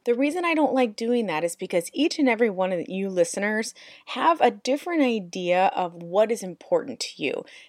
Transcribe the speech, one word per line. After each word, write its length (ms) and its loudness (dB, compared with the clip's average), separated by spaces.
The 100 2
reason 300 0
I 120 0
don't 180 4
like 240 0
doing 300 0
that 180 -2
is 100 -2
because 380 -2
each 260 0
and 80 4
every 220 2
one 240 -2
of 160 -4
you 200 -4
listeners 640 0
have 340 2
a 100 6
different 520 -2
idea 680 0
of 300 -4
what 300 2
is 100 -8
important 560 -4
to 240 -10
you. 220 -4